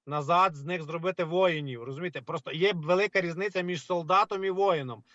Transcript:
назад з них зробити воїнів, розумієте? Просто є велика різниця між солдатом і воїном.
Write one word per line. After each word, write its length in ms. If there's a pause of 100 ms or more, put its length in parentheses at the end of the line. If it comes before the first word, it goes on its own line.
назад 500
з 80
них 200
зробити 400
воїнів, 600
розумієте? 380
Просто 300
є 240
велика 460
різниця 400
між 240
солдатом 580
і 60
воїном. 540 (120)